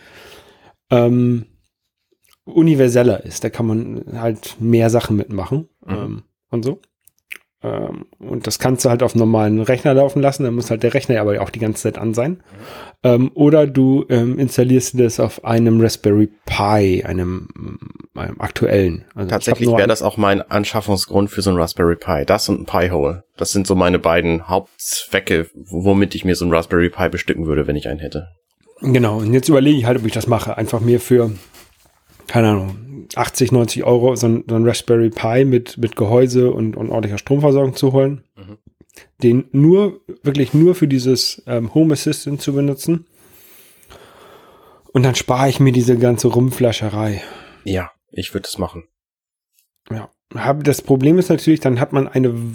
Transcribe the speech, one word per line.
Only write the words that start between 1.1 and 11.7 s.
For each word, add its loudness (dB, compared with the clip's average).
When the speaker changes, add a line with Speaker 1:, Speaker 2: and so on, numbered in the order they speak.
Speaker 1:
universeller 2
ist. -12
Da -2
kann -4
man -4
halt -6
mehr 2
Sachen 0
mitmachen, -6
Speaker 2:
Mhm. -8
Speaker 1:
ähm, -10
und -4
so. -6
Ähm, -8
und -8
das -6
kannst 0
du 4
halt 0
auf -2
einem 2
normalen 2
Rechner 0
laufen 2
lassen, 0
dann -2
muss -4
halt -4
der 2
Rechner 0
aber 0
auch -6
die -10
ganze -4